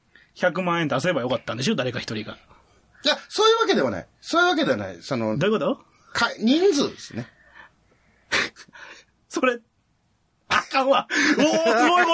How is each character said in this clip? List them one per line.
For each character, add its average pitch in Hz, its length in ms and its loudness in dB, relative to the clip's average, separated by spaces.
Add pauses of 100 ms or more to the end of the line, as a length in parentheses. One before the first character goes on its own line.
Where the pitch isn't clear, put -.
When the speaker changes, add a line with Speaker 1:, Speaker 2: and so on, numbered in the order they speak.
(340)
Speaker 1:
百 180 280 -2
万 170 200 -2
円 151 60 -2
出 127 120 -2
せ 180 120 0
ば 135 100 -2
よ 123 60 -4
か 127 80 0
っ - 80 -10
た 110 100 -6
ん - 20 -8
で 123 60 -6
し 170 80 0
ょ？ 226 60 -2
誰 123 160 -2
か 120 80 -8
一 - 140 -8
人 107 100 -8
が。 104 120 -14 (680)
Speaker 2:
い 285 40 0
や、 285 80 2 (120)
そ 427 180 2
う 440 40 6
い 453 40 6
う 453 60 2
わ 453 60 0
け 349 80 2
で 175 80 2
は 170 80 0
な 90 100 -6
い。 - 60 -14 (140)
そ - 180 -2
う 349 40 6
い - 20 4
う 349 40 4
わ 349 80 0
け 302 80 0
で 143 80 2
は 113 40 -2
な 98 140 -6
い。 85 100 -14
そ - 160 -6
の、 110 220 -2
Speaker 1:
ど 170 100 0
う - 40 0
い 214 40 2
う - 20 -2
こ 143 60 -4
と？ 220 160 -2 (320)
Speaker 2:
か-、 - 260 0
人 320 360 4
数 202 160 0
で - 80 -16
す - 180 -16
ね。 120 120 -10 (1040)
Speaker 1:
<laughs> - 960 -8
そ - 180 -6
れ、 240 120 0 (920)
あ 214 140 0
か 269 200 0
ん 262 60 0
わ。 - 180 2 (320)
お - 20 2
ー、 311 380 2
す 247 100 4
ご 349 140 4
い - 20 2
こ 349 100 2